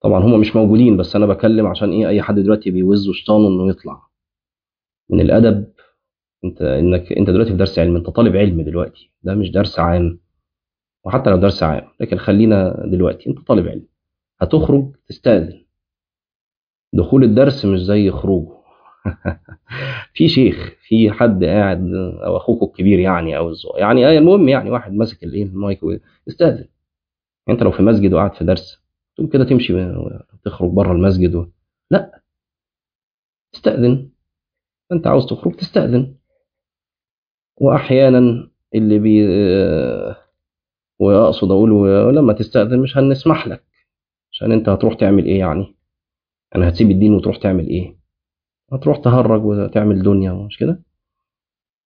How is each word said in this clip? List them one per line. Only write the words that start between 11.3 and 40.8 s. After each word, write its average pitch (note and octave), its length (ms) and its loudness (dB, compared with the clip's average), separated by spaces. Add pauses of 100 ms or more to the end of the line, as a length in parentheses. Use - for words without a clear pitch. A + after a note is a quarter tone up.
لو F#2+ 60 2
درس F#2+ 260 0
عام، D#2 260 -4 (120)
لكن - 180 -6
خلينا G2+ 680 0
دلوقتي، F2+ 440 -4
أنت C#3 160 -6
طالب F2+ 220 0
علم، - 180 -14 (540)
هتخرج C#3+ 560 0 (100)
تستأذن. - 580 -2 (1300)
دخول C3+ 320 4
الدرس C3 400 2
مش G2 160 0
زي G2+ 300 0
خروجه. F2+ 480 -4 (460)
<laughs> - 340 -10 (760)
في - 140 2
شيخ، - 460 0 (140)
في A2 220 2
حد G#2 340 0
قاعد، F#2 460 0 (360)
أو F2+ 100 -4
أخوك A2 260 -2
الكبير G2 360 0
يعني، E2+ 380 -2
أو E2 120 -4
الصغير، - 320 -12
يعني، B2 260 2
آه، D#3 120 4
المهم E3+ 300 4
يعني، A#2 220 -2
واحد A#2 220 -6
ماسك A2 320 -6
الإيه، F2 180 -8
المايك G2 400 -8
و-، F2+ 140 -6 (320)
استأذن. - 400 -2 (800)
أنت A#2 140 0
لو G2 80 2
في F#2 120 -2
مسجد G2+ 300 2
وقاعد F#2+ 220 0
في - 100 -10
درس، - 380 -4 (340)
تقوم D#3 120 -6
كده C3 160 0
تمشي B2 280 0
ب-، F2+ 480 -6 (240)
تخرج F2+ 260 -4
بره F#2+ 220 0
المسجد F2+ 420 0
و-، E2+ 120 -6 (440)
لا، - 320 -4 (1300)
استأذن. B2 560 -2 (840)
أنت E3+ 140 -2
عاوز C3+ 200 0
تخرج - 300 -8
تستأذن. B2+ 580 -4 (1500)
وأحيانًا C3 880 2 (240)
اللي G#2+ 240 2
بي-، G#2+ 300 4
آه، E2 880 0 (840)